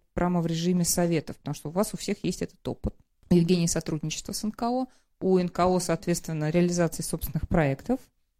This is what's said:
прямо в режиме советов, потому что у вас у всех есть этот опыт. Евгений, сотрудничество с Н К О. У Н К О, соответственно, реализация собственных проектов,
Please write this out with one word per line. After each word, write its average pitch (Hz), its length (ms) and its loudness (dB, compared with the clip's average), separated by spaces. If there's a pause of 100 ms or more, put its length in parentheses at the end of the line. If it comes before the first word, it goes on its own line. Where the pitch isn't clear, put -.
(140)
прямо 175 280 2
в 165 40 0
режиме 170 380 2
советов, 170 520 0
потому 143 180 -8
что - 160 -12
у - 20 -14
вас 190 220 -2
у - 20 -6
всех - 280 -6
есть - 180 -2
этот - 260 -10
опыт. - 260 -6 (360)
Евгений, 170 380 4
сотрудничество 160 640 -4
с - 120 -8
Н 214 80 -4
К - 180 -8
О. 254 160 -2 (340)
У 185 180 4
Н 180 100 0
К 175 180 0
О, 185 140 4
соответственно, 165 680 -2
реализация 175 540 2
собственных - 440 -4
проектов, 156 520 2 (400)